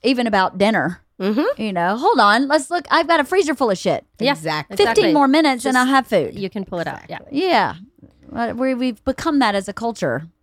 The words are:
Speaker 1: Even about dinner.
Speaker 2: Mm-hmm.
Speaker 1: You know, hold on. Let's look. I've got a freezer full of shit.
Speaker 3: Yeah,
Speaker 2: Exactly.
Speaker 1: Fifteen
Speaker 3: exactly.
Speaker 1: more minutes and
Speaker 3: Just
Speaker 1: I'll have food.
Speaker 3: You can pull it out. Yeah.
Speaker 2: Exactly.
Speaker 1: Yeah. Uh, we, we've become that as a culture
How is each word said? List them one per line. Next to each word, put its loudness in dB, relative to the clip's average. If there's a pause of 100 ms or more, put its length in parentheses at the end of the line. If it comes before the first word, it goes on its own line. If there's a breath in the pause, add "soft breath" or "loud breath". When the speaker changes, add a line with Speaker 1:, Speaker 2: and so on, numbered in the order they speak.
Speaker 1:
Even 0
about 0
dinner. 0 (180)
Speaker 2:
Mm-hmm. -2
Speaker 1:
You -6
know, 0
hold 2
on. 4
Let's 0
look. -4
I've 2
got 4
a 0
freezer 0
full -2
of 0
shit. -2 (140)
Speaker 3:
Yeah, 0
Speaker 2:
Exactly. -6
Speaker 1:
Fifteen 4
Speaker 3:
exactly. 2
Speaker 1:
more 4
minutes 2
and 0
Speaker 3:
Just 2
Speaker 1:
I'll 2
have 2
food. 0
Speaker 3:
You -6
can -8
pull -8
it -4
out. -10
Yeah. -8
Speaker 2:
Exactly. -6
Speaker 1:
Yeah. 2 (600)
Uh, -4
we, -2
we've -6
become -2
that 2
as -2
a -10
culture -4 (140)